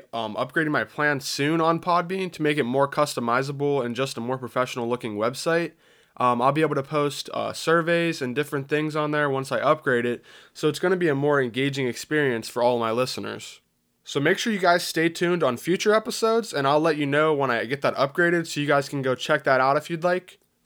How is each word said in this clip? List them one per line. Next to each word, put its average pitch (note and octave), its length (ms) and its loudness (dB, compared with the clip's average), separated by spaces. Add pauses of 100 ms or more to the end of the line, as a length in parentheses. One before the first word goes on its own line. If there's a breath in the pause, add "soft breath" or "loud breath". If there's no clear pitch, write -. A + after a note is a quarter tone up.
(120)
um, A2+ 240 -4
upgrading D3+ 360 -2
my C3 120 0
plan D3 360 0
soon D3+ 420 -2
on E3 180 2
Podbean F3+ 520 -2
to - 100 -12
make D3+ 160 2
it D3 60 2
more C3 240 2
customizable C#3 1000 0
and A#2+ 100 -6
just C3+ 220 -4
a A#2 40 -6
more B2 180 -4
professional B2 500 -4
looking A#2+ 260 -4
website. D#3 580 -2 (440 soft breath)
Um, B2 240 2
I'll C3+ 120 4
be D#3 80 0
able D3 120 2
to C#3 80 -2
post, D3 540 -4
uh, A2 180 -4
surveys E3+ 640 0
and B2 160 -6
different C#3+ 320 -4
things D3+ 280 -2
on D3+ 160 -2
there D3 180 0
once C3+ 220 -4
I A#2+ 80 0
upgrade B2+ 460 2
it. A#2+ 180 -2 (300 loud breath)
So - 160 0
it's C#3+ 100 -2
gonna F#3 180 2
be F3 120 2
a D3 40 2
more C#3+ 260 2
engaging C3+ 480 0
experience B2 640 -2
for A#2+ 140 0
all A#2+ 160 4
my A2+ 100 0
listeners. A2 720 -4 (440)
So - 160 -6
make E3 200 2
sure A#3+ 120 -2
you G3+ 80 -2
guys F3 220 4
stay E3 280 0
tuned E3+ 340 0
on B2 140 0
future F#3+ 360 0
episodes, A3 580 0
and C#3 140 -2
I'll D3 140 4
let D#3+ 180 2
you D3 80 -2
know D3+ 260 2
when C#3 200 0
I A2+ 140 0
get C#3 160 -4
that B2+ 140 0
upgraded E3+ 520 2
so - 120 -6
you D3 60 -2
guys C#3+ 240 2
can C#3+ 140 -4
go C3 100 0
check D3+ 300 0
that C3 180 4
out C#3 160 4
if D3 140 -2
you'd E3 120 -4
like. F3+ 360 -2 (260)